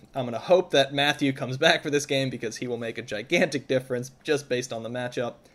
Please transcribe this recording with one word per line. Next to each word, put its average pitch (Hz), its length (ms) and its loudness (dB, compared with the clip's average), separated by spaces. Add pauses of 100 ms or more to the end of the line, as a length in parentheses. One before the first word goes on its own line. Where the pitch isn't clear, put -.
(140)
I'm 131 120 -4
gonna 117 140 -6
hope 180 320 4
that 135 220 4
Matthew 143 400 2
comes 131 240 -6
back 160 260 4
for 156 60 -4
this 139 160 0
game 135 240 0
because 113 280 -6
he 127 100 -6
will 120 100 -4
make 117 200 -6
a 117 40 -8
gigantic 139 680 0
difference 127 440 -2 (120)
just 143 240 0
based 123 240 -2
on 113 120 -8
the 113 60 -8
matchup. 123 440 -4 (220)